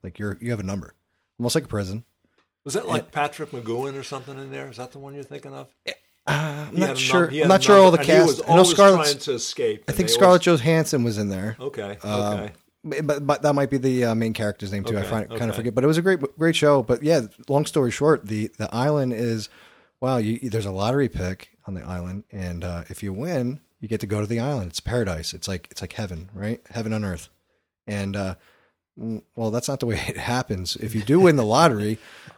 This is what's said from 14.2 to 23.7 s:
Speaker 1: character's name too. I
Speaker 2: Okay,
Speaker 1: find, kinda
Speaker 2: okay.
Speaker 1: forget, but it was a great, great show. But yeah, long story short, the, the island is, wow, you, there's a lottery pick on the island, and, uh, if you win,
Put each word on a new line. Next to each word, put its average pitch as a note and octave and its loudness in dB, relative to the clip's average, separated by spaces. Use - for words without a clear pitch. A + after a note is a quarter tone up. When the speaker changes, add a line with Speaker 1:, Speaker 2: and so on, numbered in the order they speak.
Speaker 1:
character's G#2 -6
name G2 -6
too. A2 -4
I F#2+ -2
Speaker 2:
Okay, F#2+ -4
Speaker 1:
find, G#2+ -4
kinda A#2 -6
Speaker 2:
okay. G#2 -4
Speaker 1:
forget, A2+ -4
but B2+ 0
it - 6
was D#3 4
a E3+ 0
great, F#3 2
great E3 0
show. C#3+ 4
But A#2+ -2
yeah, D3+ 2
long C#3+ 0
story C3 0
short, D3 0
the, G#2+ -4
the G#2+ -6
island C3+ 0
is, A2+ -4
wow, B2+ 0
you, A2+ -4
there's G#2+ -4
a G2 -6
lottery A#2 0
pick F#2 -6
on F#2+ -10
the F2 -10
island, F2+ -10
and, F2+ -8
uh, E2+ -8
if - -14
you G2 -8
win, C3+ -4